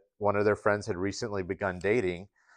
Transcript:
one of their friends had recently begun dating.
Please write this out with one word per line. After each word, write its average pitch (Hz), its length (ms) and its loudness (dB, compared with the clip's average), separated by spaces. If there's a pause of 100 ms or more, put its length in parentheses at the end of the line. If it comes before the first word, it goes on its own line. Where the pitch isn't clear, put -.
(180)
one 101 180 2
of 101 100 2
their 104 100 4
friends 104 320 0
had 98 100 -2
recently 101 460 -4
begun 92 340 -4
dating. 92 500 0 (280)